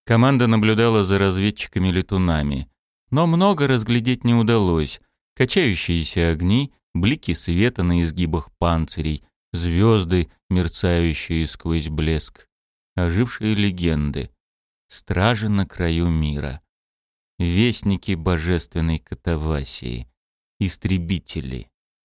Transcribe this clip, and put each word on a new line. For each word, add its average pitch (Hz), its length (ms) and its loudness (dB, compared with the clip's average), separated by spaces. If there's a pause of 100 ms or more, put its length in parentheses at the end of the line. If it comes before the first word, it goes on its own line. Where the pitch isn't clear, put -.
Команда 123 420 4
наблюдала 110 580 4
за 98 120 2
разведчиками-летунами, 92 1500 0 (420)
но 160 160 2
много 170 400 2
разглядеть 120 560 0
не 120 100 2
удалось. 104 640 2 (360)
Качающиеся 90 960 0
огни, 92 420 0 (200)
блики 95 400 0
света 90 500 0
на 87 180 2
изгибах 82 560 -2
панцирей, 80 640 -2 (300)
звезды, 90 760 2 (200)
мерцающие 85 1000 0
сквозь 82 400 -4
блеск, 78 600 -4 (460)
ожившие 107 600 -2
легенды, 82 760 -2 (560)
стражи 107 600 -2
на 98 180 0
краю 85 440 -2
мира, 73 520 -2 (760)
вестники 98 760 0
божественной 82 840 -2
катавасии, 71 1120 -6 (480)
истребители, 82 1120 -4 (320)